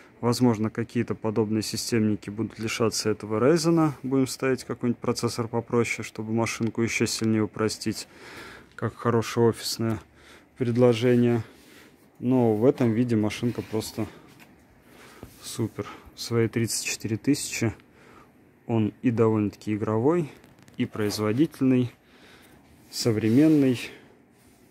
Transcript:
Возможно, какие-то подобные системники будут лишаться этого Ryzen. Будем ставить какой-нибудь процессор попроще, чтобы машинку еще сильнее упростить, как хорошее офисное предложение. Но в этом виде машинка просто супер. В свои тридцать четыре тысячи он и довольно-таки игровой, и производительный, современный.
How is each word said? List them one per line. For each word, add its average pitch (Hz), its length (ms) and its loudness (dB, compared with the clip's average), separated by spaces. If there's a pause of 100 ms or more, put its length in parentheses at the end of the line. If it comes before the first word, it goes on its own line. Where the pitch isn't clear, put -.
(200)
Возможно, 117 500 2
какие-то 113 460 -4
подобные 110 460 -2
системники 107 680 -2
будут 107 300 -8
лишаться 110 500 -2
этого 107 300 -4
Ryzen. 160 520 4 (120)
Будем 131 240 0
ставить 131 380 -2
какой-нибудь 123 340 -4
процессор 117 480 -2
попроще, 117 580 -2
чтобы 110 280 -8
машинку 113 480 -2
еще 113 240 0
сильнее 110 380 0
упростить, 107 640 -4 (680)
как - 200 -6
хорошее 117 520 2
офисное 113 520 -2 (580)
предложение. 120 840 4 (760)
Но 120 340 2
в 107 120 2
этом 127 260 4
виде 117 240 0
машинка 107 460 -2
просто 110 460 -6 (1300)
супер. - 460 -8 (280)
В - 60 -14
свои 117 280 0
тридцать 117 360 -2
четыре - 300 -6
тысячи 120 580 -2 (920)
он 110 260 0 (100)
и 127 100 2
довольно-таки 110 600 0
игровой, 117 560 0 (460)
и 123 100 -2
производительный, 120 1080 0 (1000)
современный. 123 880 4 (920)